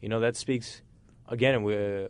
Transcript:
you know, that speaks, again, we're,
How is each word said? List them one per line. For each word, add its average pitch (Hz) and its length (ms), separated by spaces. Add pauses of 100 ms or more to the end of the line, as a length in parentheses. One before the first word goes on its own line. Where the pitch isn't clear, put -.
you 107 80
know, 113 100
that 117 160
speaks, - 480 (460)
again, 120 340
we're, 101 480